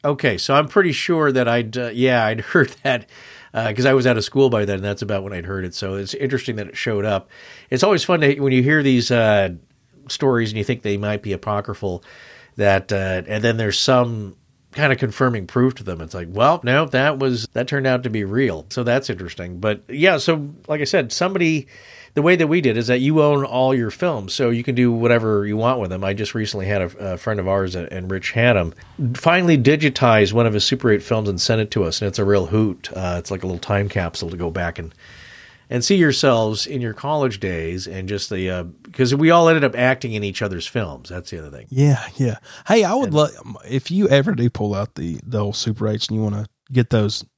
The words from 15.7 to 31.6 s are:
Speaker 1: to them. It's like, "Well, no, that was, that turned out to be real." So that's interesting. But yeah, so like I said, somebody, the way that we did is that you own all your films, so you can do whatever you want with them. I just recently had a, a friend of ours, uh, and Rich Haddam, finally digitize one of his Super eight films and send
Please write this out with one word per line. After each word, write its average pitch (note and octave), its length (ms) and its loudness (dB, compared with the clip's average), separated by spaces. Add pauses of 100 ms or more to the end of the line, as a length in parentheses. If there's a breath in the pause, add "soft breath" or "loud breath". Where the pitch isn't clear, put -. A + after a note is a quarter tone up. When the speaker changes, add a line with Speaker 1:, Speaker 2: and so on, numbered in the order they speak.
Speaker 1:
to A2+ 80 -18
them. F2+ 180 -8
It's D#2+ 140 -12
like, F2 160 -8
"Well, C3+ 320 2
no, C3+ 240 2
that C3+ 320 0
was, B2 340 0
that B2 140 -2
turned C#3 180 -2
out B2+ 180 2
to A#2+ 60 -4
be G#2+ 140 -2
real." F#2+ 460 0
So B2 140 -4
that's B2 260 0
interesting. F2+ 500 -10
But G#2 280 -2
yeah, D#3 300 2
so D3 320 -2 (180)
like D3+ 140 -4
I C#3 40 -2
said, C#3 260 0
somebody, F3 560 0 (460 loud breath)
the D3 80 0
way F3 140 6
that D#3+ 120 2
we E3+ 140 2
did A#2 160 2
is A#2 100 -2
that B2 120 2
you D3+ 220 4
own D3 240 4
all C3 300 2
your A#2 160 0
films, A#2+ 420 -4
so B2 160 0
you A#2+ 140 -2
can B2+ 120 -2
do B2 160 4
whatever A2+ 540 2
you G#2 100 -2
want A#2+ 240 0
with F#2 120 -4
them. F#2 120 -4
I G2 100 0
just G#2 200 -4
recently G#2 320 -4
had G2+ 160 0
a, F#2 320 -6
a E2+ 40 -6
friend G#2+ 220 -4
of F#2 80 -4
ours, F#2+ 280 0
uh, F2 160 -6
and F#2 180 -8
Rich F#2+ 240 -6
Haddam, G#2+ 400 2 (420 loud breath)
finally E3+ 420 4
digitize B2 760 4
one A#2 140 4
of G#2+ 60 2
his G2+ 120 0
Super B2 260 0
eight G2+ 120 2
films A2 260 -2
and F#2 100 -4
send A2+ 220 0